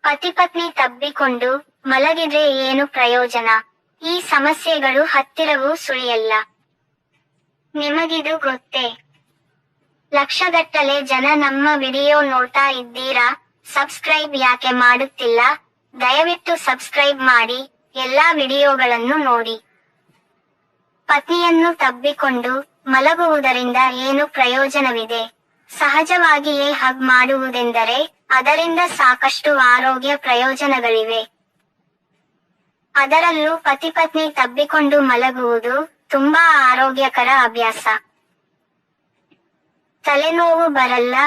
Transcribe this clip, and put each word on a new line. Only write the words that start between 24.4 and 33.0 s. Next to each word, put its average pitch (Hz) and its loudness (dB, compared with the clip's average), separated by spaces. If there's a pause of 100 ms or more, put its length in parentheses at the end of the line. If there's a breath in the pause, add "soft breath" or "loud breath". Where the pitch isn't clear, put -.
ಸಹಜವಾಗಿಯೇ 294 2
ಹಗ್ 262 -2
ಮಾಡುವುದೆಂದರೆ 254 0 (100)
ಅದರಿಂದ 311 2 (180)
ಸಾಕಷ್ಟು 269 2
ಆರೋಗ್ಯ 262 2
ಪ್ರಯೋಜನಗಳಿವೆ. 247 0 (1700)
ಅದರಲ್ಲೂ 311 2